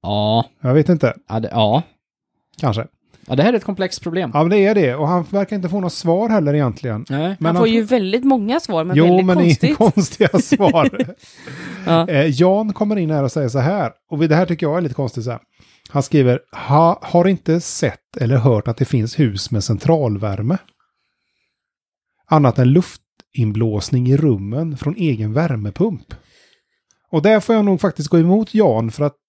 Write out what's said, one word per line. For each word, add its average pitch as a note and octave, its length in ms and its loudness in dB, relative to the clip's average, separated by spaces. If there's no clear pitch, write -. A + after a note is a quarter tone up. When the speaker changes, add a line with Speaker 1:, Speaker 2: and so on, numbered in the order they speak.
Speaker 1:
Ja. G#2+ 420 -2
Speaker 2:
Jag B2+ 120 0
vet D3+ 160 4
inte. D3 240 2
Speaker 1:
Ja, A2+ 100 -6
det, A2+ 120 -6
ja. A2+ 320 2
Speaker 2:
Kanske. A2+ 300 -4
Speaker 1:
Ja, B2+ 60 -2
det C#3+ 80 4
här A#3+ 100 4
är A3+ 40 0
ett F#3+ 60 -4
komplext F#3+ 400 -6
problem. E3+ 300 -4
Speaker 2:
Ja, C#3+ 100 2
men E3+ 60 2
det G#3 160 2
är G#3 100 2
det. C3+ 200 2
Och D3 120 -2
han F3 160 0
verkar G3+ 320 -4
inte F3+ 140 -6
få G3+ 100 -4
något F3+ 140 -4
svar F#3 360 0
heller E3 240 2
egentligen. A#2+ 560 -2
Speaker 1:
Nej. D#3+ 300 -4
Speaker 2:
Men D#3+ 60 -2
Speaker 3:
Han E3+ 100 2
får F3+ 120 2
Speaker 2:
han A3+ 80 2
Speaker 3:
ju A3+ 80 2
väldigt A3 400 0
många B3+ 360 0
svar, E3+ 240 -4
men F3 140 0
Speaker 2:
Jo, D#3+ 80 6
Speaker 3:
väldigt F3+ 200 4
Speaker 2:
men F3+ 120 2
det F3 60 2
är F3 320 2
Speaker 3:
konstigt. - 20 -14
Speaker 2:
<laughs> G3+ 520 2
konstiga - 0 -
svar. G3+ 680 0
Speaker 3:
<laughs> - 400 -16
Ja. E3 240 2
Speaker 2:
Eh, D3 320 0
Jan G3+ 320 0
kommer G#3+ 220 -2
in E3 160 -2
här C#3+ 120 0
och B2+ 80 -2
säger C#3 180 -4
så C3+ 100 -2
här. D3+ 320 -2
Och D3+ 100 -4
vi, E3 60 2
det D3+ 80 2
här F3 100 2
tycker E3 200 -4
jag D3+ 120 -2
är F3+ 40 -2
lite D3 140 -6
konstigt B2 280 -6
så A#2+ 80 -8
här. A#2 80 -12
Han C#3 140 -2
skriver, B2+ 360 2
"Ha, D#3+ 340 4
har F3 260 2
inte F3 340 0
sett - 580 -6
eller B2+ 180 2
hört A2+ 300 2
att A#2 100 -4
det C3+ 80 0
finns A#2 340 -2
hus G#2+ 320 -2
med G#2+ 120 -2
centralvärme. A2 920 -2
Annat C#3 300 4
än B2+ 140 4
luftinblåsning A#2 1300 -2
i C3+ 100 4
rummen C3+ 600 -2
från D3 180 -4
egen A2 380 -2
värmepump." D3 800 -4
Och D#3 100 0
där G#3+ 180 4
får A#3 160 0
jag G#3 100 2
nog F#3+ 160 2
faktiskt D#3+ 280 -4
gå F3 100 4
emot F#3+ 340 2
Jan, A#2 380 2
för C#3+ 140 -4
att C#3+ 100 -4